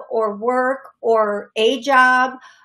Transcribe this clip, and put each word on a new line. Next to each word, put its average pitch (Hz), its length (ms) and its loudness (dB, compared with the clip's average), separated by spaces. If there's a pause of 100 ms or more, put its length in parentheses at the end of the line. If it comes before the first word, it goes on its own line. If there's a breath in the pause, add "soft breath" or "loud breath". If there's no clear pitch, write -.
(100)
or 220 260 -2
work 254 440 -2 (200)
or 214 560 0
a 233 240 0
job, 254 540 2 (300 loud breath)